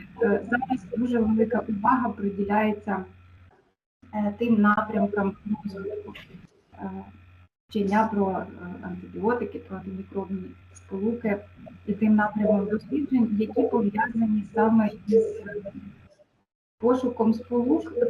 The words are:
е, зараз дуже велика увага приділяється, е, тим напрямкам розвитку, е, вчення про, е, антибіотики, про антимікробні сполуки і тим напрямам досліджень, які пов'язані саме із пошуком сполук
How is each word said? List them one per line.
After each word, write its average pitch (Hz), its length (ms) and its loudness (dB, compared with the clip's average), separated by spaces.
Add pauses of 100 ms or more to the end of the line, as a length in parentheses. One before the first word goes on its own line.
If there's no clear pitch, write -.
(220)
е, 202 280 4
зараз 254 360 -2 (120)
дуже 240 220 2
велика 220 480 2
увага 233 420 2
приділяється, 202 960 -2 (1080)
е, 208 240 -2
тим 226 240 4
напрямкам 202 720 2 (300)
розвитку, - 500 -10 (600)
е, 196 160 -10 (800)
вчення 214 380 2
про, 202 240 0
е, 175 140 -4 (360)
антибіотики, 202 760 -4
про - 180 -12
антимікробні 190 680 -8 (300)
сполуки 208 640 -4 (480)
і 208 80 -4
тим 214 220 4
напрямам 208 500 2
досліджень, 233 760 0
які 220 240 0
пов'язані 220 800 0 (100)
саме 220 360 4 (180)
із 440 340 2 (1400)
пошуком 233 540 2
сполук 240 600 0 (160)